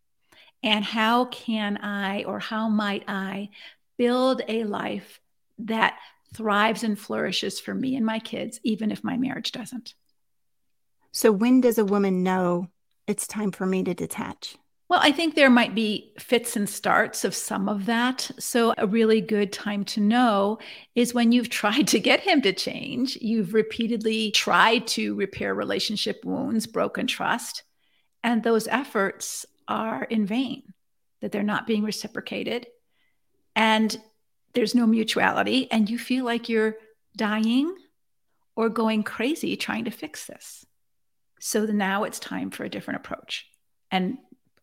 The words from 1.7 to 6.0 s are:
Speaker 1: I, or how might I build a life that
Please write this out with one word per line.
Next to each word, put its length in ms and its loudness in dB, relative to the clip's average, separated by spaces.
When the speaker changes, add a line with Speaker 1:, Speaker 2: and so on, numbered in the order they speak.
Speaker 1:
I, 460 -4
or 160 -6
how 280 -4
might 400 0
I 440 -6
build 500 2
a 160 -2
life 580 -6
that 380 2